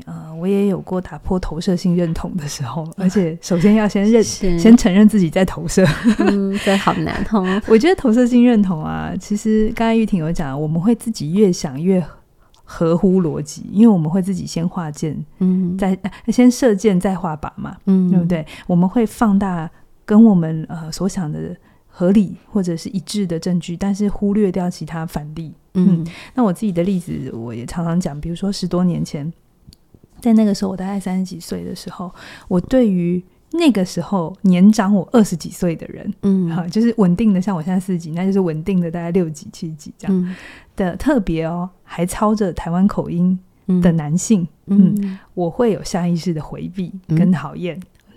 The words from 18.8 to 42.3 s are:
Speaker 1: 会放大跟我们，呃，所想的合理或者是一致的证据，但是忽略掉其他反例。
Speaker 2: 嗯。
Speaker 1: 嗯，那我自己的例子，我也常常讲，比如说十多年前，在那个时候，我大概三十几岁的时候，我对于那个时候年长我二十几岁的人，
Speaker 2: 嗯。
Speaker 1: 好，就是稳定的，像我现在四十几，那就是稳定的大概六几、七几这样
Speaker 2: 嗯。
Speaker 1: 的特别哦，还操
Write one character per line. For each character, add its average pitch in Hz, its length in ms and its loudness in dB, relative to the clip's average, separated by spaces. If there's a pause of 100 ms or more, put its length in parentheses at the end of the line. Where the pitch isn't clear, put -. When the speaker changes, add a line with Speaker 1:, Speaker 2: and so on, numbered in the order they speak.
Speaker 1:
会 226 160 0
放 214 360 2
大 180 280 -4 (380)
跟 214 200 8
我 214 100 6
们， 160 340 -2
呃， 160 220 -10
所 175 180 -4
想 175 200 -6
的 160 280 -8 (300)
合 180 240 0
理 196 340 2
或 - 160 -2
者 175 160 -4
是 - 120 -12
一 196 100 -6
致 202 260 -6
的 170 140 -6
证 180 200 -2
据， 170 160 -8
但 196 180 -4
是 208 140 -2
忽 202 280 -2
略 208 160 2
掉 180 180 -2
其 170 160 -10
他 160 220 -8
反 151 260 -8
例。 165 140 -12
Speaker 2:
嗯。 - 80 -16 (460)
Speaker 1:
嗯， 160 40 -6 (280)
那 247 100 -2
我 202 80 0
自 170 140 -6
己 208 60 -2
的 170 120 -2
例 185 160 -2
子， 151 320 -10
我 117 220 -12
也 117 100 -12
常 170 220 -8
常 165 120 -2
讲， 147 220 -4
比 151 80 -10
如 170 80 -6
说 190 160 -6
十 190 160 -6
多 180 160 0
年 165 220 -2
前， 156 260 -10 (880)
在 233 140 2
那 220 100 6
个 208 100 2
时 202 120 -4
候， 190 60 -4
我 190 40 -8
大 185 100 -8
概 196 140 -6
三 185 200 -4
十 185 40 -2
几 180 160 -10
岁 175 240 -10
的 180 120 -10
时 - 160 -14
候， 175 200 -12 (360)
我 180 120 0
对 240 300 2
于 175 340 0 (280)
那 330 200 4
个 202 140 0
时 - 160 -8
候 175 400 -4
年 185 300 6
长 208 220 2
我 190 180 0
二 233 120 6
十 180 140 0
几 - 140 -12
岁 170 240 -4
的 - 120 -16
人， - 240 -10 (120)
Speaker 2:
嗯。 190 260 2
Speaker 1:
好， 165 180 -4
就 208 140 -2
是 233 160 4
稳 175 180 4
定 220 160 2
的， 185 80 2
像 185 160 -2
我 160 60 -6
现 151 100 -4
在 185 80 2
四 190 140 -4
十 175 60 -2
几， 165 120 -10
那 175 140 -4
就 190 60 0
是 196 80 2
稳 160 240 -2
定 185 180 0
的 170 80 -2
大 170 100 -6
概 170 120 -6
六 175 180 0
几、 151 240 -14
七 165 200 -10
几 - 240 -18
这 - 100 -8
样 196 100 0
Speaker 2:
嗯。 180 180 -4 (400)
Speaker 1:
的 185 220 -2
特 269 220 2
别 160 260 -2
哦， 175 240 -6 (140)
还 - 220 -6
操 214 280 0